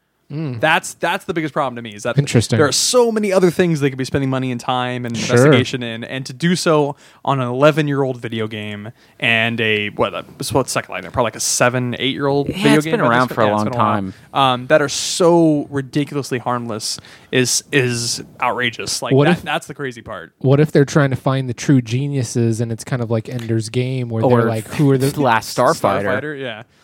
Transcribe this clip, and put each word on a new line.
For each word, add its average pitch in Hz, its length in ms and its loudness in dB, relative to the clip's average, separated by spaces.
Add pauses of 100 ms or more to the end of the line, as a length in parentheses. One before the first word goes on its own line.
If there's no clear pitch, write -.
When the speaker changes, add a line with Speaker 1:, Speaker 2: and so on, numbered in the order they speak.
(300)
Speaker 1:
Mm. 143 300 -6
Speaker 2:
That's, 165 340 0
that's 180 300 -4
the 180 100 -6
biggest 160 180 -4
problem 135 220 -2
to 120 80 -12
me, 110 100 -12
is 104 120 -14
that 120 120 -2
Speaker 1:
Interesting. 127 400 2
Speaker 2:
there 147 120 6
are - 20 0
so 240 400 2
many 208 220 0
other 185 180 4
things 170 300 0
they 143 100 2
could 131 80 -12
be 131 60 -2
spending 135 260 -2
money 131 220 -2
and 120 80 -6
time 123 440 -4
and 117 140 -6
Speaker 1:
Sure. - 160 -2
Speaker 2:
investigation 131 480 4
in, 117 220 -10
and 131 200 -8
to 135 80 -14
do 170 220 0
so 151 400 2 (300)
on 135 160 0
an 123 80 -2
eleven-year-old 139 680 2
video 113 280 -4
game 104 460 -10 (260)
and 117 420 2
a, 107 280 0
what, 101 260 -2
a, 85 80 -6 (140)
what's - 160 -8
the 135 140 2
second - 260 -6
line 92 100 -8
there? 87 80 -14
Probably, 123 160 0
like, 110 80 -4
a 110 60 -10
seven, 123 580 0
eight-year-old 139 500 -2
Speaker 3:
Yeah, - 100 -6
Speaker 2:
video 147 180 4
Speaker 3:
it's 151 80 2
Speaker 2:
game 160 80 -4
Speaker 3:
been 226 80 0
Speaker 2:
at - 20 0
this 123 80 2
Speaker 3:
around 123 160 4
Speaker 2:
point? - 80 -8
Speaker 3:
for 123 60 -2
a 107 60 4
Speaker 2:
Yeah, 104 80 2
it's - 20 0
Speaker 3:
long 107 80 0
Speaker 2:
been 127 100 -4
a - 20 -4
while. 107 160 2
Speaker 3:
time. 98 220 -4 (180)
Speaker 2:
Um, 127 360 0
that 151 120 6
are 143 80 0
so 165 800 2
ridiculously 139 720 -4
harmless 117 600 -6 (320)
is, 127 400 2
is 120 500 0 (180)
outrageous. 117 640 -4
Like, 127 120 0
Speaker 1:
What 143 120 6
Speaker 2:
that, 165 120 2
Speaker 1:
if - 40 -12
Speaker 2:
that's 160 240 -6
the 151 80 -14
crazy 123 260 -10
part. 92 380 -14
Speaker 1:
What 139 220 4
if 156 100 2
they're 143 140 6
trying 139 260 2
to 127 60 -4
find 131 320 -2
the 117 60 -4
true 135 280 2
geniuses 120 800 -2
and 117 100 -2
it's 110 140 -8
kind 123 180 -4
of 110 80 -6
like 113 180 -2
Ender's 113 400 -4
Game 127 420 -4
where 113 120 -4
Speaker 3:
Or 131 80 4 (120)
Speaker 1:
they're 113 60 2
like, 113 260 -6
"Who 143 180 2
are 131 60 4
the" 139 220 -2
Speaker 3:
Last 113 380 2
Starfighter. 101 460 2
Speaker 2:
Starfighter, 139 360 -6
yeah. 117 220 -10 (220)